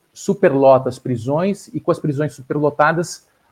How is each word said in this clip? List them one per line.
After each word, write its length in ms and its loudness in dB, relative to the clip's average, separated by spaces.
superlota 760 2
as 100 -12
prisões, 720 -4
e 60 -6
com 120 -4
as 80 -2
prisões 340 -4
superlotadas, 920 -2